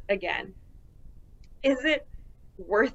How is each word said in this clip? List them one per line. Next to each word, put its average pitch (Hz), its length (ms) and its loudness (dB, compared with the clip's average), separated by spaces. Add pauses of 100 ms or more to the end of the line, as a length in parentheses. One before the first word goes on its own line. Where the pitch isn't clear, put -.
again. 190 460 -4 (1120)
Is 269 200 2
it 302 220 2 (540)
worth 208 360 2